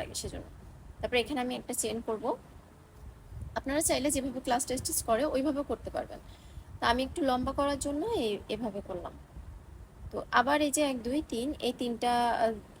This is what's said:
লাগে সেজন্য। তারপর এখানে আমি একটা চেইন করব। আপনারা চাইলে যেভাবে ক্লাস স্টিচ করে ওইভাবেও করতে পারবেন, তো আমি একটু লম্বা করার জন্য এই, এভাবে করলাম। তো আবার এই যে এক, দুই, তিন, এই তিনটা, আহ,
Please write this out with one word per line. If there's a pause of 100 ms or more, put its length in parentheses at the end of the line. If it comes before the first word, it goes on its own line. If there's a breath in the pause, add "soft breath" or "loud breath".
লাগে
সেজন্য। (540)
তারপর
এখানে
আমি
একটা
চেইন (120)
করব। (1300)
আপনারা
চাইলে
যেভাবে
ক্লাস (180)
স্টিচ (100)
করে (120)
ওইভাবেও
করতে
পারবেন, (580 loud breath)
তো (100)
আমি
একটু (100)
লম্বা
করার
জন্য (220)
এই, (220)
এভাবে
করলাম। (960)
তো (240)
আবার
এই
যে
এক, (100)
দুই, (140)
তিন, (180)
এই
তিনটা, (320)
আহ, (260)